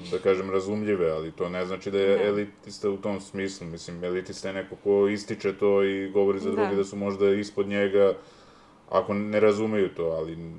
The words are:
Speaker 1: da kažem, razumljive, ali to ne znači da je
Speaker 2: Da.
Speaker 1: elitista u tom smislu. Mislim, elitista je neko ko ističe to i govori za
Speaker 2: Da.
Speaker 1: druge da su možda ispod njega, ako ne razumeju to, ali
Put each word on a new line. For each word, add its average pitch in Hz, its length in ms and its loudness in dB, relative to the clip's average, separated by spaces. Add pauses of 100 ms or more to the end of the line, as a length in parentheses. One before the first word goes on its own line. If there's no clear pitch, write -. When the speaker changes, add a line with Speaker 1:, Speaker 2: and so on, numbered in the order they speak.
(120)
Speaker 1:
da 92 80 -2
kažem, 95 320 2
razumljive, 98 600 0
ali 80 200 -4
to 87 180 -4
ne 90 160 -4
znači 95 260 -6
da 98 80 2
je 98 180 4
Speaker 2:
Da. 95 60 2
Speaker 1:
elitista 101 680 -2
u 98 80 -2
tom 98 240 -4
smislu. 95 460 -8
Mislim, 85 360 -12
elitista 92 440 -6
je 95 60 -6
neko 95 220 -8
ko 101 320 4
ističe 101 500 -2
to 101 260 4
i 98 280 0
govori 98 280 2
za 101 100 -4
Speaker 2:
Da. - 60 -2
Speaker 1:
druge 101 200 2
da 98 80 2
su 98 120 -8
možda 101 340 2
ispod 101 380 0
njega, 101 460 4 (760)
ako 95 240 2
ne 104 260 0
razumeju 107 500 4
to, 87 140 -6
ali 80 320 -4 (240)